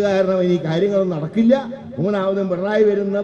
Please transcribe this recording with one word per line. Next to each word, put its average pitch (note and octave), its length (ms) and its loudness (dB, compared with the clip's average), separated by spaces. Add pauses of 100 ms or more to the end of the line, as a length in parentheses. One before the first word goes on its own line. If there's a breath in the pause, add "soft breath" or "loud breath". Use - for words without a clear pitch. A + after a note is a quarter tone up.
കാരണം F#3+ 400 2
ഇനി F3+ 120 2 (120)
കാര്യങ്ങളൊന്നും F#3+ 480 0
നടക്കില്ല. A3 380 2 (440)
മൂന്നാമതും G3 520 0
പിണറായി G3+ 380 0
വരുന്ന G3+ 360 0